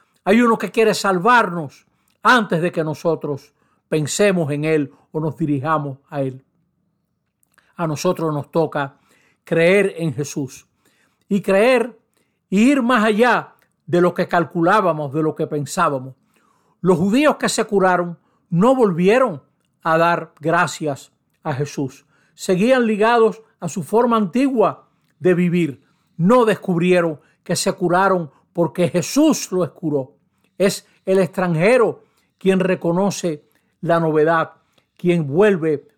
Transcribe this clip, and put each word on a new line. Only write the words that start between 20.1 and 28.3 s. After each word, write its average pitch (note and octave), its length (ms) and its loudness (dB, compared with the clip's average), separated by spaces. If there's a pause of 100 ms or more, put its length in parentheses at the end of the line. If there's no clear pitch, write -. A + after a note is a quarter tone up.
gracias D#3 720 -4 (320)
a D#3 100 -6
Jesús. C#3 520 -8 (280)
Seguían A#3 520 0
ligados A3 560 2 (180)
a F3 100 -8
su F3+ 140 -8
forma A#3 340 0
antigua G#3+ 720 0 (300)
de F3+ 140 2
vivir. E3+ 500 -2 (340)
No A3+ 280 4
descubrieron F3 720 0 (240)
que F3 120 -6
se F#3+ 180 -2
curaron F3+ 580 0 (200)